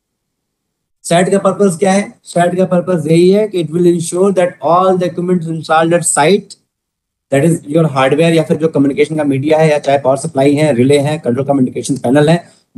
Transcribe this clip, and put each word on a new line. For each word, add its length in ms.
Set 280
का 80
पर्पस 380
क्या 160
है? 320
Set 320
का 80
पर्पस 420
यही 240
है 180
कि 160
it 60
will 160
ensure 500
that 120
all 300
the 140
equipment 320
installed 580
at 20
site, 520
that 120
is 180
your 220
hardware 480
या 80
फिर 140
जो 120
कम्युनिकेशन 480
का 80
मीडिया 340
है 120
या 80
चाहे 200
पावर 180
सप्लाई 380
है, 200
relay 240
है, 200
control 280
communication 500
पैनल 320
है, 160